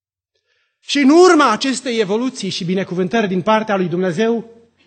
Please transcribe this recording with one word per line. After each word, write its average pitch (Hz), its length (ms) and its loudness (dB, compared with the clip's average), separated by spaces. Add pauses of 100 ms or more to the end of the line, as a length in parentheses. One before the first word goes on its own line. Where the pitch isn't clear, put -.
(800)
Și - 200 -6
în 277 100 4
urma 320 420 6
acestei 233 480 -4
evoluții 220 500 -4
și 175 160 -8
binecuvântări 185 600 -2
din 180 140 -2
partea 220 340 0
lui 180 120 -2
Dumnezeu, 185 640 -4 (380)